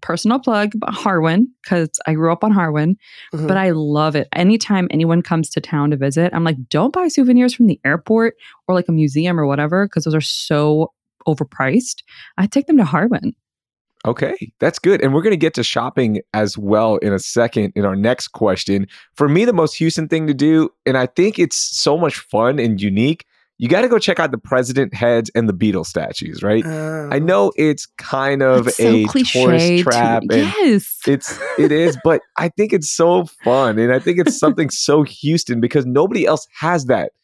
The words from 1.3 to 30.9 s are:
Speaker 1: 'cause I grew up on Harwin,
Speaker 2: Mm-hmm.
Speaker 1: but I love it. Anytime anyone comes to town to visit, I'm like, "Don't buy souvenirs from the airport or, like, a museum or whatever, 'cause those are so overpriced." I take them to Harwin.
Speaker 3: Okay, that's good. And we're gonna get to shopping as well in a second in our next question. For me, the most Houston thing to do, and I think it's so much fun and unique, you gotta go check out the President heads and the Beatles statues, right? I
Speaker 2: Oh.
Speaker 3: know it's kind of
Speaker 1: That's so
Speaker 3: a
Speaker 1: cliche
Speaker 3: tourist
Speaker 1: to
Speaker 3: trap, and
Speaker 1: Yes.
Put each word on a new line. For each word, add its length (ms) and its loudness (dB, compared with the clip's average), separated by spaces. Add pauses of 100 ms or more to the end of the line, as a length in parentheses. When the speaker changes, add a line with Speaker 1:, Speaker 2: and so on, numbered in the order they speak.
Speaker 1:
'cause 240 -2 (180)
I 60 0
grew 180 0
up 120 -2
on 100 2
Harwin, 420 0 (380)
Speaker 2:
Mm-hmm. 140 -4
Speaker 1:
but 100 2
I 140 0
love 440 0
it. 180 -2
Anytime 580 0
anyone 300 2
comes 300 -2
to 100 -4
town 300 -2
to 60 -2
visit, 360 0
I'm 100 -2
like, 140 0 (120)
"Don't 240 0
buy 140 0
souvenirs 460 2
from 140 4
the 180 0
airport 500 0 (320)
or, 80 2
like, 120 0
a 60 -2
museum 460 0
or 60 0
whatever, 420 0
'cause 180 -4
those 100 -2
are 60 0
so 720 0 (360)
overpriced." 760 -2 (360)
I 100 0
take 200 -2
them 100 4
to 80 6
Harwin. 480 -2 (680)
Speaker 3:
Okay, 560 -4
that's 200 0
good. 220 2
And 120 2
we're 80 2
gonna 140 2
get 200 0
to 80 -2
shopping 580 -2 (120)
as 240 -2
well 400 2
in 160 0
a 60 0
second 560 0
in 100 0
our 100 0
next 340 -2
question. 580 -2 (280)
For 140 0
me, 160 2
the 80 2
most 220 0
Houston 320 -2
thing 180 -2
to 80 0
do, 380 2 (160)
and 100 0
I 80 0
think 320 0
it's 180 0
so 440 -2
much 180 -2
fun 400 -2
and 240 0
unique, 440 0 (360)
you 80 -2
gotta 180 2
go 120 2
check 200 -2
out 120 0
the 80 -6
President 540 -2
heads 420 0
and 120 2
the 60 0
Beatles 320 0
statues, 560 -8
right? 240 0
I 520 -6
Speaker 2:
Oh. 20 0
Speaker 3:
know 360 2
it's 300 0 (120)
kind 440 -2
of 240 4
Speaker 1:
That's 120 -2
so 100 0
Speaker 3:
a 180 4
Speaker 1:
cliche 400 0
Speaker 3:
tourist 220 4
Speaker 1:
to 160 2
Speaker 3:
trap, 400 0
and 80 -4
Speaker 1:
Yes. 680 0 (100)